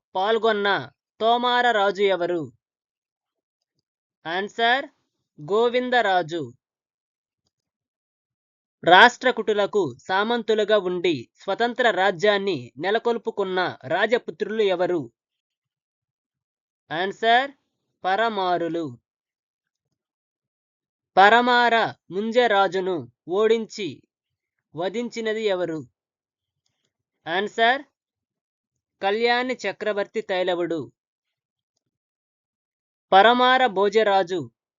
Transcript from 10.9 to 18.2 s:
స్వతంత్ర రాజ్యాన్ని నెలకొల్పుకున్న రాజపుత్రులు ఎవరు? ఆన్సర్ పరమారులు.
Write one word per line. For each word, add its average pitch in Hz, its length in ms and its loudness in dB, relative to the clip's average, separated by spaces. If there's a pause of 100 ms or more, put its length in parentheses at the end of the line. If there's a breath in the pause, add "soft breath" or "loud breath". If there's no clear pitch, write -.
స్వతంత్ర 233 560 -2
రాజ్యాన్ని 190 840 -2
నెలకొల్పుకున్న 190 1080 -4
రాజపుత్రులు 208 760 -4
ఎవరు? 180 500 -2 (1800)
ఆన్సర్ 226 600 0 (540)
పరమారులు. 180 960 -2 (2250)